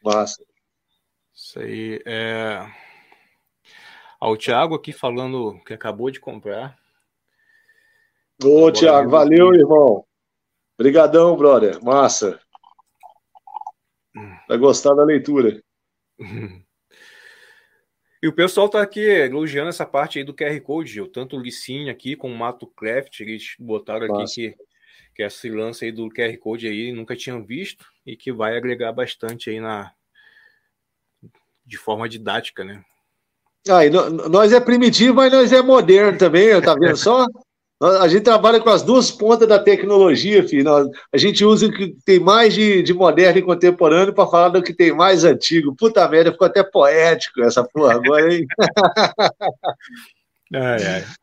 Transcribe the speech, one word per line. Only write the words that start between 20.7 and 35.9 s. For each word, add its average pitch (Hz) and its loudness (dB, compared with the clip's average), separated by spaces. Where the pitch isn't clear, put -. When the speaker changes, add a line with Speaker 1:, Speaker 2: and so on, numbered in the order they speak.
Speaker 2:
Gil. 104 -14
Tanto 131 -16
o 131 -12
Licínio 127 -14
aqui 131 -14
como 127 -16
o - -16
Mato 117 -12
Craft, 120 -12
eles 107 -18
botaram 110 -12
aqui 104 -8
Speaker 1:
Massa. 104 -8
Speaker 2:
que, 113 -14
que - -12
esse 104 -12
lance 113 -12
aí 117 -10
do 113 -14
Q 113 -10
R 117 -8
Code 113 -12
aí 110 -10
nunca 117 -16
tinham 120 -16
visto 131 -18
e 123 -20
que - -14
vai 113 -6
agregar 120 -8
bastante 117 -12
aí 110 -12
na, 107 -14
de 120 -20
forma 110 -10
didática, 110 -12
né? 98 -20
Speaker 1:
Ah, 180 6
e 147 4
no-, 156 0
nós 208 4
é 247 6
primitivo, 240 2
mas 262 4
nós 254 4
é 254 6
moderno 202 4